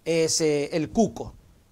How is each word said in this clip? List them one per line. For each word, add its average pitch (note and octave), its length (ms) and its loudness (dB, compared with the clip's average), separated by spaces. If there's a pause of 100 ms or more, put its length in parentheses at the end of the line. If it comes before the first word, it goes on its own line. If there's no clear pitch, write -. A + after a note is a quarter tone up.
es, D#3+ 360 2
eh, D3 320 2
el D#3 160 -2
cuco. F#3 440 0 (380)